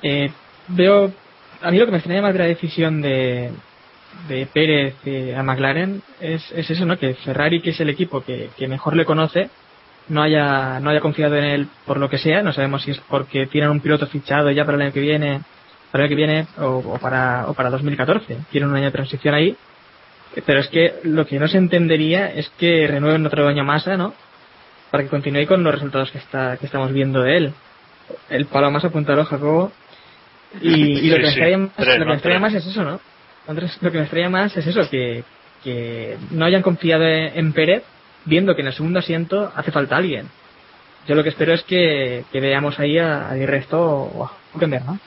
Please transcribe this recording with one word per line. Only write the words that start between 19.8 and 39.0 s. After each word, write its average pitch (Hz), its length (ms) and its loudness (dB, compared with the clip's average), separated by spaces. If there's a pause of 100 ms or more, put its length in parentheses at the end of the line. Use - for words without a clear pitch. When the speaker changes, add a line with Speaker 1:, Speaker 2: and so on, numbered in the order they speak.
Speaker 1:
pero 139 140 4
es 139 80 -2
que 165 360 2
lo 156 220 0
que 139 140 -4
no 156 80 2
se 185 100 2
entendería 170 720 2
es 151 180 -8
que 170 360 2
renueven 147 400 2
otro 147 220 2
año 143 160 0
Massa, 151 340 0
¿no?, 185 160 -4 (800)
para 143 120 2
que 139 60 -8
continúe 143 380 -2
con 185 160 4
los 151 100 2
resultados 135 380 -4
que 143 80 -12
está, 131 380 -4
que 139 100 -10
estamos 135 260 -2
viendo 135 300 2
de 139 140 4
él. 151 160 0 (760)
El 147 160 -2
palo 143 220 2
a - 20 2
Massa, 156 200 0
apúntalo, 151 360 0
Jacobo. 156 460 0 (920)
Y, 151 380 4
y 156 100 2
lo 160 60 6
Speaker 2:
Sí, 160 60 4
Speaker 1:
que 156 40 2
me 147 60 2
Speaker 2:
sí. 139 80 -2
Speaker 1:
extraña 175 180 4
más, 190 180 -2
Speaker 2:
Tres, - 120 -2
Speaker 1:
lo - 60 0
que 165 60 2
Speaker 2:
¿no? 160 60 0
Speaker 1:
me 156 80 0
extraña 170 260 0
Speaker 2:
Tres. - 20 0
Speaker 1:
más 214 120 0
es 175 140 -4
eso, 196 160 -4
¿no? 160 160 -6 (480)
Andrés, 160 340 -6
lo 175 100 0
que 165 60 -4
me 156 60 0
extraña 170 260 -2
más 190 260 0
es 160 120 -2
eso, 180 200 0
que, 123 360 -4 (400)
que 117 540 -8 (120)
no 160 160 0
hayan 185 160 4
confiado 165 420 2
en, 160 340 0
en 160 160 0
Pérez, 170 300 2 (400)
viendo 170 320 2
que 147 60 -6
en 139 60 -2
el 131 60 -4
segundo 170 260 -2
asiento 170 560 -2